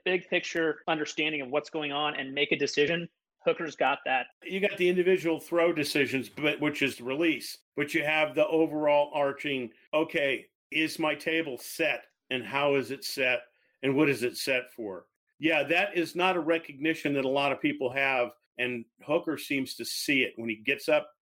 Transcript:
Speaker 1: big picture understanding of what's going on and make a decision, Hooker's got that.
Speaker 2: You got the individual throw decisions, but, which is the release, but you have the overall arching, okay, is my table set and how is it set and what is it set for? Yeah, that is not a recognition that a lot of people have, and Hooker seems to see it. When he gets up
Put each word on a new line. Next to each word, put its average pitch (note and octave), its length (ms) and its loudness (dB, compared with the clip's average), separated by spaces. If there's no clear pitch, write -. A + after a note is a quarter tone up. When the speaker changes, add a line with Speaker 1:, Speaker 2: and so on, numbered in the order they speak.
Speaker 1:
big F3+ 240 -2
picture E3 580 -2
understanding D3+ 540 -2
of B2+ 80 -8
what's D3 220 -2
going D3+ 200 -4
on D3 240 -2
and C3+ 160 -6
make C#3+ 200 0
a E3+ 40 4
decision, D3 540 0
Hooker's D#3+ 320 0
got C#3 280 2
that. B2+ 220 -2
Speaker 2:
You F#3+ 160 -4
got G3 180 0
the F3+ 120 4
individual F3+ 500 2
throw E3+ 320 2
decisions, C#3 560 0
but, D3 320 -2
which D3 220 0
is C3 160 0
the A#2+ 80 -14
release, C#3 520 -2
but C#3+ 160 -2
you D#3 100 0
have D3+ 320 0
the D#3 100 4
overall D3+ 680 4
arching, C#3 580 -2
okay, D3+ 520 0
is D#3 280 -2
my D3+ 160 0
table D#3 420 -2
set - 480 -4
and B2+ 160 -4
how C#3 300 2
is B2+ 160 0
it C3+ 140 -8
set B2+ 380 0
and C3+ 140 2
what D3+ 140 6
is A#2+ 140 0
it A#2+ 120 -2
set B2+ 380 -2
for? G2 320 -10
Yeah, D3+ 240 2
that E3+ 320 0
is E3+ 220 0
not F3+ 180 2
a F3 60 0
recognition D#3 720 -2
that C#3 100 0
a C3 60 0
lot C#3 240 2
of C3 80 -4
people C#3+ 300 0
have, C3 400 0
and B2 260 -4
Hooker D#3 300 0
seems C3+ 380 -4
to A#2 100 -10
see C#3 380 0
it. G#2 120 -2
When A#2 140 -6
he G#2+ 80 -6
gets C3 320 -4
up D3+ 200 2